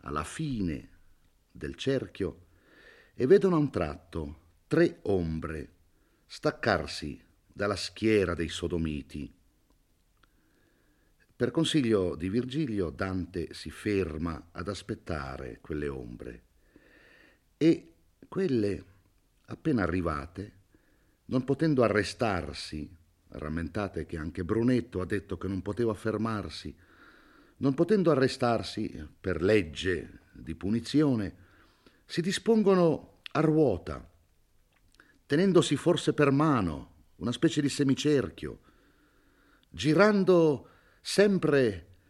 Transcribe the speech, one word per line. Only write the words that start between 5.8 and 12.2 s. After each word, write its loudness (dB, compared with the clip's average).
staccarsi -2
dalla -2
schiera 2
dei -2
sodomiti. -6
Per 0
consiglio 2
di -4